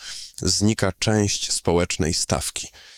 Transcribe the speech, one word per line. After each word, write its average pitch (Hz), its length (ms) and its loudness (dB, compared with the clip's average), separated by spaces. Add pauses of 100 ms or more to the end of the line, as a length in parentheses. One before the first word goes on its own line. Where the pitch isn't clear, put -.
(400)
znika 98 580 2
część 107 520 2
społecznej 87 600 0
stawki. - 540 -2 (300)